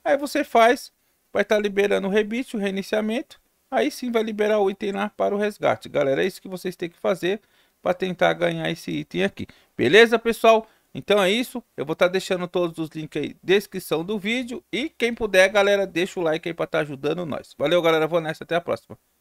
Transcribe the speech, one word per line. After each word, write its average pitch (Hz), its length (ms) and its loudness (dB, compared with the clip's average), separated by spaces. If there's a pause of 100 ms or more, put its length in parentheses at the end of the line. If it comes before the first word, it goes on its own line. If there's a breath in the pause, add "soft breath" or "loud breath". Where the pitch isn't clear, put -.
Aí 302 140 2
você 294 260 -2
faz, 240 500 2 (400)
vai 202 120 0
tá 214 120 0
liberando 196 520 0
o - 20 -2
rebite, 214 460 -2
o - 20 -4
reiniciamento. 214 840 -4 (300)
Aí 269 220 0
sim 247 180 -8
vai 226 140 0
liberar 214 340 0
o 196 100 2
item 202 220 -4
lá 196 180 -4
para 196 240 -2
o 202 60 -2
resgate. 143 500 -2
Galera, 143 360 0
é - 20 0
isso - 160 -6
que 202 60 -16
vocês 185 260 -10
têm 175 140 -8
que - 100 -16
fazer 190 420 -2 (400)
pra 180 140 -2
tentar 180 380 0
ganhar 165 360 -2
esse 165 220 -8
item 160 320 -4
aqui. 196 240 -4 (300 soft breath)
Beleza, 214 420 6
pessoal? 226 480 4 (260 soft breath)
Então 202 300 0
é 185 80 2
isso. 233 320 -4 (140)
Eu 139 100 -4
vou 156 80 -4
tá 180 140 2
deixando 180 400 -2
todos 175 300 -2
os 160 100 -4
links 156 340 -8
aí 143 60 -6
na - 120 -12
descrição 202 640 -2
do 214 140 -4
vídeo. 233 540 -4
E 254 160 -4
quem 240 260 -2
puder, 196 340 4
galera, 202 380 2
deixa 180 320 -4
o 180 60 -2
like 160 240 0
aí 165 60 -6
pra 156 120 -4
tá 160 140 -2
ajudando 151 440 -4
nós. - 320 -10
Valeu, 165 240 2
galera. 160 280 2
Vou 165 120 0
nessa. 156 220 -8
Até - 140 -4
a 170 40 2
próxima. - 380 -8 (220)